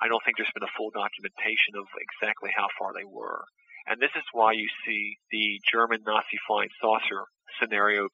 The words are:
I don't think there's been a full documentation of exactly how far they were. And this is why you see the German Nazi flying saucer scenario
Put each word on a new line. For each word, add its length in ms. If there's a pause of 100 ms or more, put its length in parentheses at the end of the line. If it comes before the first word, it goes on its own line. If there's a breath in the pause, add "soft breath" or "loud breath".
I 80
don't 160
think 120
there's 160
been 140
a 100
full 140
documentation 880
of 80 (100)
exactly 580
how 140 (100)
far 140
they 140
were. 400 (400 loud breath)
And 140
this 140
is 180
why 200
you 160 (160)
see 320 (140)
the 300 (120)
German 320
Nazi 420
flying 240 (100)
saucer 440 (360)
scenario 540